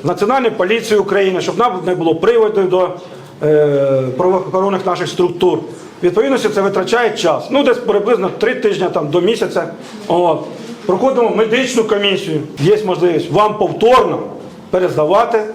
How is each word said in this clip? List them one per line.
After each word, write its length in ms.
Національної 480
поліції 480
України, 420
щоб 160
нам 280
не 100
було 200
приводу 480
до, 260
е, 600
правоохоронних 680
наших 240
структур. 500
Відповідно, 340
це 240
витрачає 560
час. 320
Ну, 140
десь 140
приблизно 520
три 260
тижні 380
там, 160
до 120
місяця. 460
От. 320
Проходимо 440
медичну 540
комісію. 580
Є 260
можливість 460
вам 260
повторно 640
перездавати 760